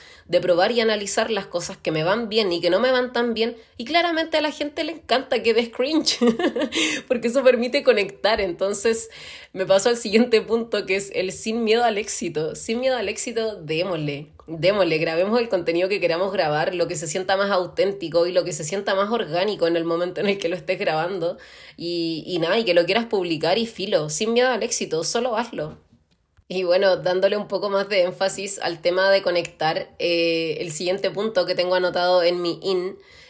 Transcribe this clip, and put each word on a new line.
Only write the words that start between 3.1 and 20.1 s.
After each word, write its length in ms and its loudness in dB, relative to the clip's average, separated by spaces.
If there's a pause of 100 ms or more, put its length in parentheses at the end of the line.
tan 220 0
bien", 240 -2 (180)
y 100 -10
claramente 520 0
a 40 2
la 100 0
gente 320 -4
le 80 -4
encanta 500 -2
que 140 2
des 140 2
cringe, 500 0 (440)
<laughs> 440 -2
porque 160 0
que 60 0
eso 140 2
permite 380 4
conectar. 580 2
Entonces, 720 -2 (440)
me 120 -2
paso 240 4
al 80 2
siguiente 440 4
punto, 440 -2
que 120 0
es 180 -4
el 160 -2
sin 320 -4
miedo 200 4
al 140 2
éxito. 580 -4
Sin 240 -4
miedo 160 0
al 140 -4
éxito, 460 -4
démosle, 760 -4 (140)
démosle, 540 2
grabemos 400 0
el 100 -2
contenido 400 0
que 100 -2
queramos 320 0
grabar, 440 0
lo 120 0
que 80 -6
se 120 -6
sienta 300 -2
más 120 0
auténtico 800 0
y 40 -2
lo 120 2
que 100 -4
se 100 -6
sienta 300 -2
más 160 0
orgánico 560 0
en 100 2
el 100 0
momento 360 -2